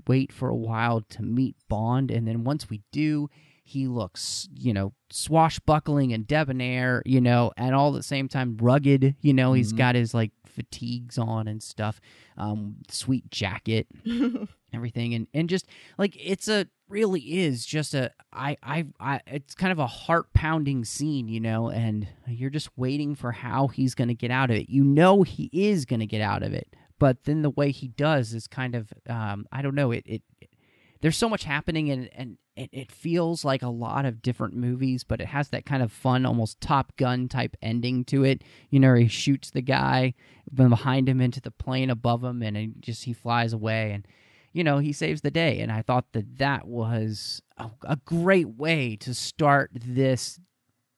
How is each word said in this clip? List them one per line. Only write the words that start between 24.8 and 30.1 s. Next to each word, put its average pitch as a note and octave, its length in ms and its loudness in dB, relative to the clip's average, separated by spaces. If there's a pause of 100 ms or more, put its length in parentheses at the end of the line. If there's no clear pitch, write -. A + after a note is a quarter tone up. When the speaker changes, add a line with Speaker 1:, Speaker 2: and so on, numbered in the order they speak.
Speaker 1:
know F3 400 6
he - 300 -4
is F#3 320 2
gonna A2 200 -2
get G#2+ 160 -2
out G2+ 220 -2
of G2+ 100 -4
it, - 220 -10 (240)
but C3+ 240 4
then D3+ 200 0
the D3 60 2
way C#3+ 220 0
he C3+ 160 -8
does C3 460 0
is A2+ 140 -10
kind B2+ 280 -8
of, A2 160 -6 (160)
um, G#2 460 -6
I C3+ 80 -6
don't C#3 140 -2
know, C#3 160 2
it, A#2 140 -4
it, A2 160 -8 (800)